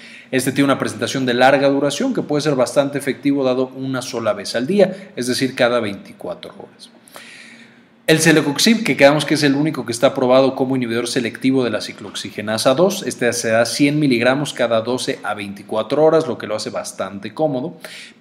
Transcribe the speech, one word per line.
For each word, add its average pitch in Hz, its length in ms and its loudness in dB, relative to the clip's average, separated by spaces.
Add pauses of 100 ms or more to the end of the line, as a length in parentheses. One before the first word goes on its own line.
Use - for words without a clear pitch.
(300)
Este 131 220 -2
tiene 135 140 2
una 135 120 2
presentación 117 480 -4
de 123 80 0
larga 135 360 4
duración 143 440 0
que 170 80 -2
puede 143 220 -2
ser 151 100 0
bastante 135 460 0
efectivo 139 440 -2
dado 127 320 0
una 131 280 -6
sola 113 300 -2
vez 98 220 -8
al 123 120 -2
día, - 480 0
es 123 100 -4
decir, 127 300 -2
cada 123 240 2
veinticuatro - 800 -10
horas. - 320 -20 (1160)
El 160 120 6
celecoxib, 156 680 4
que 131 100 -2
quedamos 143 300 6
que 160 80 -2
es 147 100 0
el 139 100 4
único 143 320 -2
que 120 60 -4
está 117 160 2
aprobado 127 480 4
como 135 220 -2
inhibidor 117 320 -4
selectivo 127 560 0
de 113 60 -2
la 104 100 -4
ciclooxigenasa 107 920 -4
dos, 190 320 2
este 120 280 0
se 117 160 -4
da 113 160 4
cien 147 340 0
miligramos 135 540 2
cada 117 260 0
doce 123 440 -4
a 104 100 -6
veinticuatro 104 720 -2
horas, 160 200 4
lo 117 120 -6
que 110 100 -10
lo 107 80 -4
hace 107 140 -6
bastante 101 640 -8
cómodo, 151 420 -4 (460)